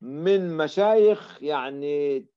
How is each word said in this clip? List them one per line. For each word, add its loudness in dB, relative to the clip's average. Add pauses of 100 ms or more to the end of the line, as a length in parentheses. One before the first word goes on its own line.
من -2
مشايخ 2
يعني -4